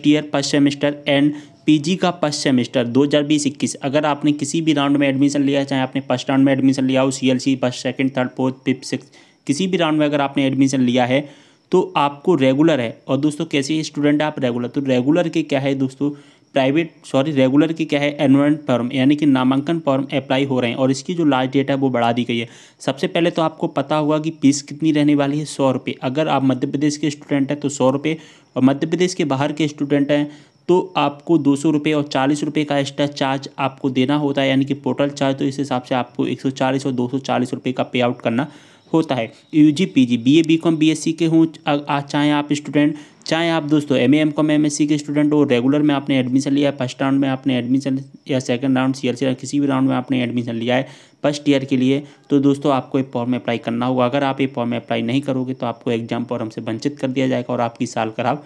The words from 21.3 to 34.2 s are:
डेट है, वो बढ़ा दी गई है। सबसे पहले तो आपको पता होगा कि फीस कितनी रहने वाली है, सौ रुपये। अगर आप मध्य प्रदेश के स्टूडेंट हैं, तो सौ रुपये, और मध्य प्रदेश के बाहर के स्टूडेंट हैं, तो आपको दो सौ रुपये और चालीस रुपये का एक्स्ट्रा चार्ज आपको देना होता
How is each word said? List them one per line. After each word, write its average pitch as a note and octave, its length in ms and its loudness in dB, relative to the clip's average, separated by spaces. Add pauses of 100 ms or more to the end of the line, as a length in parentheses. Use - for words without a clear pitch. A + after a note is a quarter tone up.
डेट C3+ 180 0
है, C#3 80 0
वो C3+ 120 0
बढ़ा A#2+ 220 0
दी A#2+ 120 0
गई A#2 140 -2
है। A#2 100 -4 (320)
सबसे C#3 280 -4
पहले E3+ 240 -2
तो E3+ 100 -2
आपको D#3+ 260 -2
पता D#3 280 -4
होगा D3+ 240 0
कि D#3 100 -4
फीस C#3+ 320 0
कितनी D#3 300 -2
रहने D3 240 2
वाली C#3+ 240 0
है, D#3 60 -6
सौ - 260 0
रुपये। B2 300 -4
अगर D3 260 -2
आप C#3 160 0
मध्य C3 240 2
प्रदेश C#3+ 300 0
के D#3 120 -2
स्टूडेंट C#3+ 420 -2
हैं, D3 80 -6
तो C#3+ 100 -2
सौ C3 200 2
रुपये, C#3 280 -2 (380)
और B2+ 80 0
मध्य C#3 240 2
प्रदेश F3 260 0
के F3+ 120 -2
बाहर C#3 260 0
के D3+ 160 -2
स्टूडेंट C#3+ 440 0
हैं, D3 200 0 (360)
तो F3 300 2
आपको D3 400 0
दो C#3 180 2
सौ C#3 140 0
रुपये D3+ 240 0
और D3 100 0
चालीस D3 400 0
रुपये D3+ 200 -2
का D3 140 -2
एक्स्ट्रा C#3 300 -2
चार्ज C3+ 420 -4 (100)
आपको C3+ 300 -4
देना C3 260 0
होता C#3+ 260 0